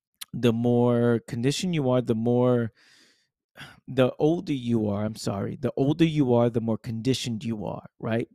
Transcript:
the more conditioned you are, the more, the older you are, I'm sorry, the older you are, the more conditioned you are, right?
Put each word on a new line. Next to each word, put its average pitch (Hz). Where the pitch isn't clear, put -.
the 120
more 120
conditioned 139
you 143
are, 127
the 117
more, 120
the 127
older 165
you 117
are, 101
I'm 110
sorry, 107
the 120
older 156
you 151
are, 120
the 117
more 113
conditioned 117
you 110
are, -
right? 117